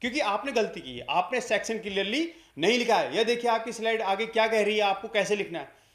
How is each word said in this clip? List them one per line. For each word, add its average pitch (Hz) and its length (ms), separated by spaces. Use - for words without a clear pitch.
क्योंकि 233 180
आपने 208 320
गलती 202 300
की 127 160
है, 120 120
आपने 180 320
सेक्शन 220 380
क्लियरली 202 520
नहीं 208 200
लिखा 226 180
है। 147 220
यह 226 60
देखिए 233 280
आपकी 226 200
स्लाइड 220 300
आगे 196 240
क्या 220 220
कह 220 160
रही 208 120
है, 208 60
आपको 202 260
कैसे 202 280
लिखना 170 240
है। 135 100